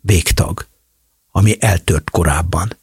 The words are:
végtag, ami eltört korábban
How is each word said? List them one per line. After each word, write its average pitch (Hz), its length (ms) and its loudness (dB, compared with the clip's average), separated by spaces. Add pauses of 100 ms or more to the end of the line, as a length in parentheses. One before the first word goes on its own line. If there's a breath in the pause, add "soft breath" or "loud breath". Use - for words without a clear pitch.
végtag, - 640 -2 (640)
ami 107 300 2
eltört 90 500 0
korábban 82 720 -2